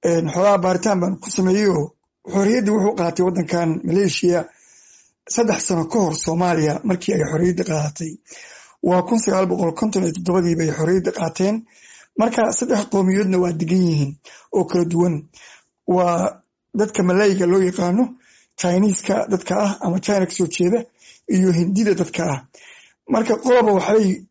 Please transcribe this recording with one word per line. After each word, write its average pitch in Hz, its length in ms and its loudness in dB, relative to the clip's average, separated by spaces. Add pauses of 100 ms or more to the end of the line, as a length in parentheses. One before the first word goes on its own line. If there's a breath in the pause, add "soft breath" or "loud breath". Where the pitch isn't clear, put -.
Een, 165 260 0
xogaa 196 280 2
baaritaan 185 420 0
baan 180 200 -2
ku - 120 -14
sameeyey 190 360 2
oo 160 240 -2 (340)
xorriyaddii 208 480 0
wuxuu 208 220 0
qaatay 170 300 -2
waddankan 170 440 0 (140)
Malaysia 175 640 0 (840 soft breath)
saddex 220 380 0
sano 165 200 0
ka 220 140 -2
hor 170 160 0
Soomaaliya 160 680 0
markii 185 300 -2
ay 175 100 0
xorriyadda 165 400 0
qaadatay. 151 480 -4 (720 loud breath)
Waa 180 200 2
kun 226 160 0
sagaal 190 280 0
boqol 175 260 -2
konton 196 300 -2
iyo 170 100 -2
toddobadii 175 420 0
bay 160 160 -2
xorriyadda 175 400 0
qaateen. 190 440 -2 (600 loud breath)
Marka 233 240 0 (120)
saddex 240 280 -2 (100)
qowmiyadoodna 190 480 2
waa 180 120 0
degan 170 300 0
yihiin 151 300 0 (420 loud breath)
oo 185 120 2
kala 175 200 0
duwan. 170 300 0 (720 loud breath)
Waa 180 540 0 (320)
dadka 208 300 -2
Malayga 190 440 2
loo 190 140 4
yaqaano, 180 420 0 (540 soft breath)
Chinese-ka 190 580 0 (140)
dadka 185 280 -2
ah 208 140 0 (100)
ama 180 180 -2
China 196 260 0
ka 180 80 -8
soo 180 140 -2
jeeda, 180 320 0 (480 soft breath)
iyo 185 240 2
Hindida 190 440 2
dadka 170 300 -4
ah. 139 140 -4 (680 loud breath)
Marka 220 300 0
qoloba 240 360 4
waxay 202 320 2 (260)